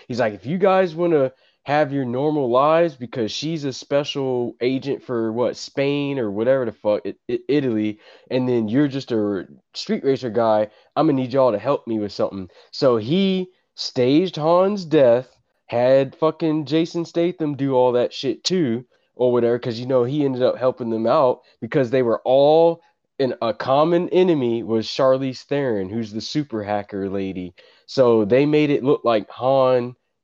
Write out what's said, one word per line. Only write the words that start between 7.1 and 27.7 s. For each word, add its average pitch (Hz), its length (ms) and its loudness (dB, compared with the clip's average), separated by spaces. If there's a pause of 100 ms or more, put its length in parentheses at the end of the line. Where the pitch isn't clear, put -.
I-, 117 160 -2
Italy, 110 520 0 (300)
and 127 200 -2
then 117 180 0
you're 139 220 2
just 131 240 -6
a 101 340 -2 (260)
street - 300 -6
racer 131 260 0
guy, 107 380 2 (300)
I'm 151 100 2
gonna 135 140 2
need 123 100 -6
y'all 131 220 2
to 101 60 0
help 131 280 -4
me 113 120 -2
with 101 120 -4
something." 95 380 -6 (220)
So 127 260 2
he 185 500 -2 (280)
staged 143 600 0
Han's 180 480 2
death, 135 540 2 (300)
had 127 500 2
fucking 156 480 0
Jason 165 400 -2
Statham 170 500 -2
do 135 200 -2
all 127 180 4
that 120 200 0
shit - 300 -6
too, 139 400 0 (320)
or 123 160 2
whatever, 120 260 2
'cause, 120 220 -6
you 123 60 -10
know, 127 180 2
he 143 220 0
ended 127 180 -2
up 117 140 2
helping 123 320 -2
them 113 180 -2
out 131 360 2 (180)
because 127 300 -2
they 131 120 2
were 113 220 0
all 156 560 4 (380)
in 127 240 -2
a 113 100 0
common 165 560 0
enemy 139 540 2
was 110 240 -2
Charlize 131 560 0
Theron, 120 440 -2
who's 107 240 -8
the 110 80 -10
super 127 440 -6
hacker 101 460 -4
lady. 95 440 -6 (320)